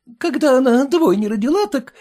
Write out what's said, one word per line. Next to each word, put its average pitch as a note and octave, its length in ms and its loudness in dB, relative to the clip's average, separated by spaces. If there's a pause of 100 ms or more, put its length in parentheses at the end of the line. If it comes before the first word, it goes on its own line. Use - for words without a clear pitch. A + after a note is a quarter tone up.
(180)
«Когда C#4+ 400 0
она C4 280 2
двойни A#3+ 420 0
родила, C4 400 -2
так C4+ 340 -8